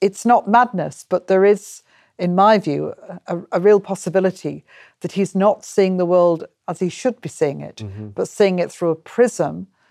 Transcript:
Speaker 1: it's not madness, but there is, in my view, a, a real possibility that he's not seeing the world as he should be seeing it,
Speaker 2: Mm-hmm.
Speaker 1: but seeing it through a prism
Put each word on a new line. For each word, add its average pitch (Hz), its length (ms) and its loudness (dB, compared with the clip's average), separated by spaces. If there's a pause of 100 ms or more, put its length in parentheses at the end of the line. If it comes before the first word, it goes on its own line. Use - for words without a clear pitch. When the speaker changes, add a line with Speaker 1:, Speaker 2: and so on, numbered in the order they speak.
Speaker 1:
it's 190 240 -2
not 233 220 2
madness, 202 600 0
but 180 200 -4
there 190 180 4
is, - 380 0 (340)
in 175 160 -4
my 208 240 6
view, 147 380 -4 (320)
a, 175 100 -6 (140)
a 190 80 0
real 202 200 6
possibility 185 840 -4 (380)
that 170 100 -8
he's 196 240 -4
not 196 280 2
seeing 185 340 0
the 180 80 0
world 175 400 2 (220)
as 170 120 -10
he 180 100 -2
should - 300 -6
be - 80 -14
seeing 147 320 -4
it, 143 180 -16
Speaker 2:
Mm-hmm. 104 320 -14
Speaker 1:
but - 200 -6
seeing 190 300 0
it 160 120 -4
through 170 200 -2
a 156 40 -4
prism 175 720 -2 (240)